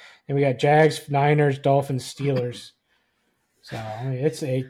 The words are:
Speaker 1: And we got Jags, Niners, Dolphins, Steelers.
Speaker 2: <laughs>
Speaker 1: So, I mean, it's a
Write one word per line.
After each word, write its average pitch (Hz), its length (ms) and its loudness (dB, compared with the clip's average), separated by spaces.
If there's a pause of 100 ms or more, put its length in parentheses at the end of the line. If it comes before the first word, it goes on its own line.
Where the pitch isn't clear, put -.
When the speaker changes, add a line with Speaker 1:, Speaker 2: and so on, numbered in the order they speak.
(280)
Speaker 1:
And 143 80 -4
we 139 60 2
got 131 180 0
Jags, 151 500 4
Niners, 143 500 2
Dolphins, 139 520 0
Steelers. 127 640 -4
Speaker 2:
<laughs> - 60 -20 (840)
Speaker 1:
So, 123 120 -12
I 110 260 -10
mean, 131 220 -4
it's 156 180 -4
a 131 260 -2